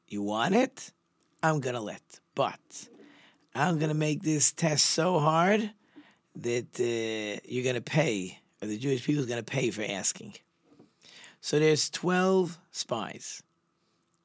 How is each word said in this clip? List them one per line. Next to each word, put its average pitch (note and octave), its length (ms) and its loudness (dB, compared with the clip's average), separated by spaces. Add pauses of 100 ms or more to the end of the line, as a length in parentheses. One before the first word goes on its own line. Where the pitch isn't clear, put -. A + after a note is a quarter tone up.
You G#2 140 -6
want A2 340 0
it? - 360 0 (520)
I'm D#3 160 2
gonna B2 220 -4
let. G2 380 -12 (140)
But A#2+ 260 0 (960)
I'm D#3+ 240 2
gonna D#3 160 0
make D3+ 300 0
this D3+ 280 2
test D3+ 340 2
so E3+ 340 2
hard F3+ 520 4 (680)
that, A#2+ 420 -4
uh, A2+ 680 -2
you're B2 160 -4
gonna B2 180 0
pay, A2 580 0 (220)
or G#2+ 60 -8
the G#2+ 100 -4
Jewish B2+ 260 -2
people D3 180 0
is A#2+ 80 -2
gonna A#2 140 -4
pay C3 280 -2
for G#2 120 -6
asking." G2+ 500 -6 (1080)
So - 180 0
there's D#3 300 4
twelve F3+ 680 2 (140)
spies. - 720 -8 (800)